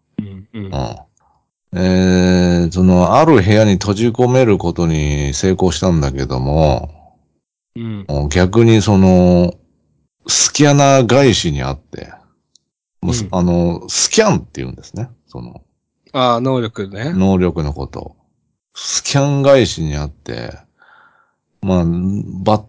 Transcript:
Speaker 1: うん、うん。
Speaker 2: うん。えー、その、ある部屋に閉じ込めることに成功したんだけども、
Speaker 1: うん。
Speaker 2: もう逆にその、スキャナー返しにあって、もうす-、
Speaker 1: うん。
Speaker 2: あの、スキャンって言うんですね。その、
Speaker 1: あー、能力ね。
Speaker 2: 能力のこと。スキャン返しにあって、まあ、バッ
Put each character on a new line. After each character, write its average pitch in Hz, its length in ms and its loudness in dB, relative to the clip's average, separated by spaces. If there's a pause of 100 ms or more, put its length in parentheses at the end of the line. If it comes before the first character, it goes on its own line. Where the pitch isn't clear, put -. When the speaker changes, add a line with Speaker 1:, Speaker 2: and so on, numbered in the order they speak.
(200)
Speaker 1:
う - 20 -8
ん、 98 320 -18
う 113 60 -14
ん。 101 60 -10
Speaker 2:
う - 20 -14
ん。 95 40 -12 (1040)
え 90 880 2
ー、 82 40 -4
そ 92 120 0
の、 90 320 4
あ 151 100 4
る 147 160 6
部 - 0 -
屋 104 240 4
に 104 80 2
閉 98 220 -2
じ 113 140 -2
込 123 220 0
め 123 140 4
る 104 120 2
こ 92 140 -4
と 85 160 -2
に 73 460 -2
成 95 200 0
功 90 180 0
し - 80 -8
た 92 120 0
ん 82 80 2
だ 71 120 -2
け 67 140 -6
ど 65 140 -6
も、 71 760 -2 (580)
Speaker 1:
う 117 40 -12
ん。 110 280 -10
Speaker 2:
も 73 180 -4
う 76 40 -6
逆 92 360 2
に 113 160 4
そ 101 160 2
の、 90 580 4 (720)
ス - 260 -2
キ 151 120 4
ャ 143 80 4
ナ 139 280 4
ー 117 60 0
返 123 260 4
し - 180 -2
に 71 100 -6
あ 65 100 -6
っ 69 80 -10
て、 - 340 -18 (880)
も 90 100 -4
う - 20 -2
す-、 113 120 -6
Speaker 1:
う - 20 -14
ん。 - 40 -14
Speaker 2:
あ 90 120 0
の、 87 460 -2
ス - 200 -2
キ 214 140 2
ャ 214 80 2
ン 143 60 0
っ - 20 -4
て - 220 -14
言 64 60 -10
う 64 40 -14
ん - 40 -16
で - 80 -20
す - 120 -20
ね。 117 140 -10 (180)
そ 64 140 -18
の、 60 200 -20 (520)
Speaker 1:
あ 123 240 0
ー、 - 20 -4
能 131 220 -2
力 110 260 -10
ね。 107 260 -10
Speaker 2:
能 95 240 0
力 85 240 -2
の 73 120 -6
こ 67 140 -10
と。 - 280 -16 (580)
ス - 300 -8
キ - 140 -2
ャ 139 240 0
ン - 20 -2
返 135 220 6
し 82 160 -8
に 76 140 -4
あ 73 100 -6
っ 71 40 -12
て、 - 480 -14 (1040)
ま 95 180 0
あ、 87 40 0
バ 95 760 -2
ッ - 100 -6